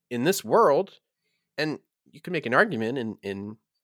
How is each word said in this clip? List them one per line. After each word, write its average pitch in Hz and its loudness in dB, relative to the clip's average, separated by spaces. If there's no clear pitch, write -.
in 120 -2
this 185 0
world, 170 2
and 151 -2
you 156 -20
can 175 -10
make 165 -4
an 117 0
argument 139 2
in, 110 -6
in 101 -8